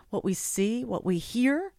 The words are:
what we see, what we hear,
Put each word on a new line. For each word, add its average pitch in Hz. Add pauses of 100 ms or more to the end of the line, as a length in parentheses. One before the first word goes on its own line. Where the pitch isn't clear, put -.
what -
we 190
see, 220
what 214
we 180
hear, 277